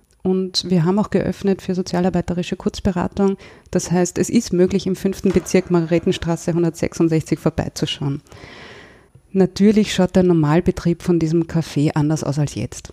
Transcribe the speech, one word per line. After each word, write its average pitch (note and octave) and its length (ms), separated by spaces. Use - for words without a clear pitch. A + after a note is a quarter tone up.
und F#3 460
wir F3+ 160
haben F#3+ 140
auch G#3 120
geöffnet F#3+ 500
für F#3 140
sozialarbeiterische F3+ 800
Kurzberatung. G3 800
Das F3+ 220
heißt, F3+ 240
es - 140
ist - 240
möglich, F3+ 320
im F#3 100
fünften F#3+ 360
Bezirk F3+ 380
Margaretenstraße E3+ 840
hundertsechsundsechzig E3 840
vorbeizuschauen. - 840
Natürlich G3 560
schaut F3+ 220
der F#3 80
Normalbetrieb E3+ 800
von F3 160
diesem D#3+ 300
Café D#3 460
anders D3+ 280
aus C#3+ 160
als C#3+ 160
jetzt, - 380